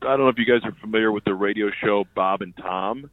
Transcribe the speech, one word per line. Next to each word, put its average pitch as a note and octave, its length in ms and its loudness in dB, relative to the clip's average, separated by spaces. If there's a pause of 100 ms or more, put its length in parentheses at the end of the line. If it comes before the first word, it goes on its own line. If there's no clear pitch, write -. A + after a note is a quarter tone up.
I - 40 -10
don't C3+ 140 2
know C3+ 100 6
if A#2+ 100 0
you A2+ 60 2
guys A#2+ 180 4
are A2 160 -6
familiar A2 320 0
with G#2 140 -4
the G2+ 100 0
radio G2+ 340 0 (140)
show G#2 320 2
Bob F#2+ 260 0
and F2+ 140 -10
Tom. G2 580 -6